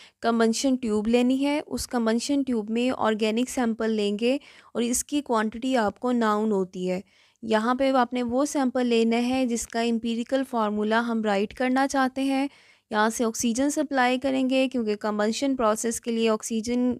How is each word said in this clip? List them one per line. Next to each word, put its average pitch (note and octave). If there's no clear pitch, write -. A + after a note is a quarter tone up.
कंबंशन A3+
ट्यूब G#3+
लेनी B3
है, C#4+
उस -
कंबंशन A#3+
ट्यूब A3
में A#3+
ऑर्गेनिक A3
सैंपल A3+
लेंगे G#3+
और A#3
इसकी B3+
क्वांटिटी A#3
आपको A3+
नाउन A3
होती F#3
है। F#3
यहाँ A3
पे C4+
आपने B3
वो B3
सैंपल C4
लेना A#3
है C4
जिसका A#3
एम्पिरिकल A#3
फार्मूला G#3+
हम A#3
राइट G#3
करना B3+
चाहते C4
हैं। C4+
यहाँ A3
से A#3
ऑक्सीजन A#3
सप्लाई C4+
करेंगे C4
क्योंकि A3
कंबंशन A3
प्रोसेस A3
के A#3+
लिए A3+
ऑक्सीजन A#3+